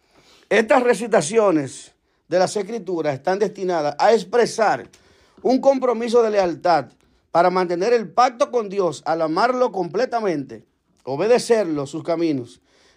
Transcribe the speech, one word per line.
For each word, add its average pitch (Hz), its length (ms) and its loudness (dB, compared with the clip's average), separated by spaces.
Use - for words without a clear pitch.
Estas 226 360 2
recitaciones 202 1120 0
de 175 120 0
las 180 160 0
Escrituras 185 600 -4
están 185 240 -2
destinadas 180 600 -4
a 202 140 4
expresar 202 760 0
un 254 180 2
compromiso 240 640 2
de 226 100 2
lealtad 170 600 0
para 175 180 4
mantener 180 440 0
el 220 160 0
pacto 247 420 0
con 226 180 -2
Dios 185 360 -2
al 165 160 -2
amarlo 226 500 0
completamente, 185 920 -4
obedecerlo, 170 840 0
sus 156 160 -10
caminos, 160 580 -4